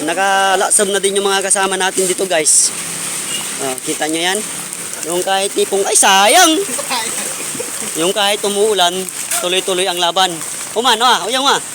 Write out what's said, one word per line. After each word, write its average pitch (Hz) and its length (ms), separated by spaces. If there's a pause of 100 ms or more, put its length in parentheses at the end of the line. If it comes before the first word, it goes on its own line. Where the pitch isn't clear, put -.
Nakalaksam 196 880
na 202 80
din 196 160
yung 196 160
mga 196 160
kasama 190 320
natin 190 240
dito, 180 240
guys. 160 420 (920)
Oh, 131 120 (120)
kita 156 240
nyo 165 80
yan? 185 200 (680)
Yung 175 160
kahit 190 320
tipong, 202 320
ay, 440 80
sayang! 269 640 (1400)
Yung 165 160
kahit 208 320
umuulan, 202 480 (480)
tuloy-tuloy 185 480
ang 175 120
laban. 180 320 (440)
Umano, 233 320
ah. 196 160
Uyang, 262 240
ah. 233 120 (160)